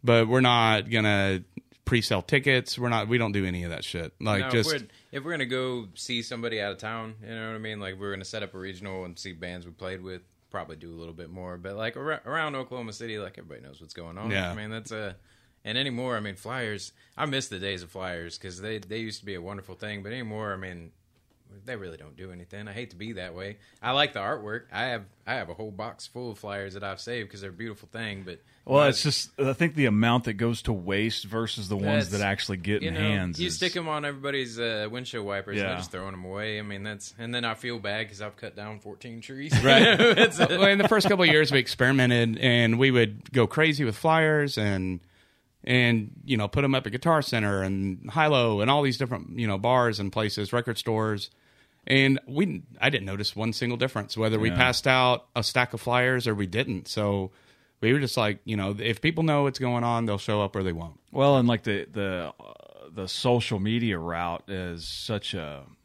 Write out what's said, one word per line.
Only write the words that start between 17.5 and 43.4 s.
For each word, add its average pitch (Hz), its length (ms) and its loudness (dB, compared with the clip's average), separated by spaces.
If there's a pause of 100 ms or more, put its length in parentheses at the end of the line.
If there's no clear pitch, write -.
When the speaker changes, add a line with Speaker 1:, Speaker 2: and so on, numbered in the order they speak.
Speaker 2:
days 92 240 -4
of 85 80 -18
flyers 87 460 -8
'cause 92 240 -14
they, 110 180 -8
they 104 200 -10
used 110 200 -10
to 101 60 -20
be 101 100 -10
a 85 60 -10
wonderful 92 340 -12
thing. 104 260 -10
But 101 120 -10
anymore, 107 400 -8
I - 20 -6
mean, 90 360 -12 (720)
they 123 120 -10
really 90 200 -12
don't 76 200 -20
do 95 140 -16
anything. 90 360 -16
I 101 60 -14
hate 117 180 -12
to 87 60 -20
be 107 160 -10
that 90 200 -10
way. 98 240 -12 (240)
I 120 100 -4
like 143 220 2
the 107 60 -4
artwork. 107 520 -4
I 104 160 -4
have, 117 160 -4 (220)
I 117 100 -4
have 98 140 -6
a 85 40 -10
whole 107 180 -12
box 107 360 -12
full 120 240 -10
of 101 60 -12
flyers 101 380 -8
that 101 80 -12
I've 98 180 -8
saved 113 300 -8
'cause 104 100 -16
they're 98 80 -10
a 90 40 -16
beautiful 104 380 -12
thing. 104 340 -8
But 87 160 -14 (240)
Speaker 3:
Well, 135 160 6
Speaker 2:
not 143 80 8
Speaker 3:
it's 131 140 2
just, - 360 0
I 135 140 2
think 160 220 0
the 147 120 4
amount 117 380 4
that 113 100 -2
goes 117 280 0
to 120 100 0
waste 101 520 -2
versus 107 440 -4
the 104 80 0
ones 101 340 2
Speaker 2:
That's, 101 100 0
Speaker 3:
that - 0 -
actually 98 360 0
get 101 240 0
Speaker 2:
you - 80 -2
Speaker 3:
in - 40 -4
Speaker 2:
know, 85 60 -2
Speaker 3:
hands 95 400 0
Speaker 2:
you 180 80 -2
Speaker 3:
is 170 80 -4
Speaker 2:
stick 175 220 -2
'em 165 120 -6
on 151 160 -4
everybody's, 135 540 -6
uh, 110 320 -2
windshield 117 340 -8
wipers, 101 300 -6
and 101 80 0
Speaker 3:
Yeah. 98 60 0
Speaker 2:
they're 90 80 -4
just 90 140 -8
throwing 95 220 -8
'em 92 120 -10
away. 107 340 -6
I 107 40 -10
mean, 101 200 -10
that's, 104 340 -10
and 117 160 -8
then 123 100 -4
I 113 120 -2
feel 120 240 -6
bad 104 280 -4
'cause 101 140 -16
I've 104 160 -10
cut - 180 -14
down 107 240 -12
fourteen 113 420 -16
trees. 135 380 -8
<laughs> - 40 -2
Speaker 1:
Right. 156 360 10
Speaker 2:
It's 208 400 6
a - 100 6
Speaker 1:
Well, 185 180 4
in 196 100 6
the 202 100 4
first 208 220 4
couple 190 140 6
of 160 80 8
years, 151 200 6
we 143 80 6
experimented, 123 800 4
and 120 380 6
we 131 140 6
would 113 420 2
go 120 140 6